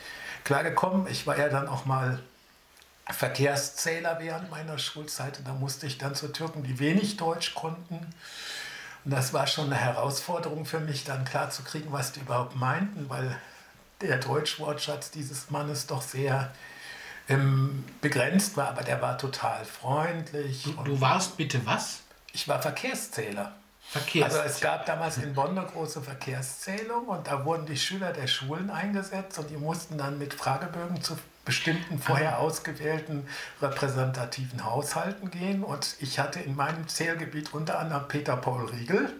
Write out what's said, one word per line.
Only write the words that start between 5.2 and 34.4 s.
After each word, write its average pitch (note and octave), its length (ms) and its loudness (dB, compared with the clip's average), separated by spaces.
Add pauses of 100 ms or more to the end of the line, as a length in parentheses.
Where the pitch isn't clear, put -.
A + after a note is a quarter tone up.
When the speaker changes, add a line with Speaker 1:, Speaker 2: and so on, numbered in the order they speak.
Speaker 1:
und C3 80 -10
da C3 60 -4
musste C3+ 340 -2
ich C3 120 -4
dann C#3 160 -2
zu D3 180 -4
Türken, D#3+ 300 -4
die B2+ 160 -2
wenig F3+ 400 4
Deutsch E3 360 0
konnten, E3 520 -6 (960)
und C#3 60 0
das C3+ 220 2
war D3 140 4
schon D3+ 200 2
eine C3+ 100 2
Herausforderung C#3+ 880 0
für D#3+ 160 -2
mich, D3+ 240 -2
dann C3+ 200 -2
klar C#3+ 260 0
zu - 120 -6
kriegen, D3+ 300 -6
was C3 200 0
die C#3+ 80 -10
überhaupt B2 360 0
meinten, D3+ 540 0
weil C3 260 -2 (640)
der D3 180 2
Deutschwortschatz D3 920 -2
dieses C#3 400 -8
Mannes D3 360 -2
doch C3+ 160 -2
sehr, C3+ 480 0 (800)
ähm, C3+ 560 6 (160)
begrenzt D3 560 4
war, C#3 120 2
aber D3 140 -2
der B2+ 180 0
war C3 180 2
total A2+ 460 -2
freundlich D3 1000 -2
Speaker 2:
Du, D3 80 -2
Speaker 1:
und C3+ 140 -6
Speaker 2:
du C#3 140 2
warst C#3+ 360 4
bitte C3 280 2
was? - 360 0 (320)
Speaker 1:
Ich - 160 -4
war C3+ 120 4
Verkehrszähler. A2+ 920 -2 (380)
Speaker 2:
Verkehrszähler. D3 520 4
Speaker 1:
Also D3 140 0
es - 40 -2
gab D#3+ 260 2
damals D#3+ 320 0
in C#3+ 160 -2
Bonn D3 220 2
eine F#3 100 0
große D#3 360 -4
Verkehrszählung F#3+ 1040 -4
und F3+ 200 -2
da C3+ 180 0
wurden D#3+ 220 2
die D3 120 -2
Schüler F#3+ 340 0
der C3+ 140 -2
Schulen D#3 440 0
eingesetzt F#3+ 680 -2
und D3 120 -4
die D#3 60 -6
mussten D#3+ 400 -2
dann C#3+ 220 -2
mit C#3+ 160 -4
Fragebögen E3+ 680 -2
zu D#3+ 140 -2 (300)
bestimmten E3 520 2
vorher D3+ 380 4
Speaker 2:
Ah. - 20 2
Speaker 1:
ausgewählten D3+ 880 0 (360)
repräsentativen B2+ 1040 0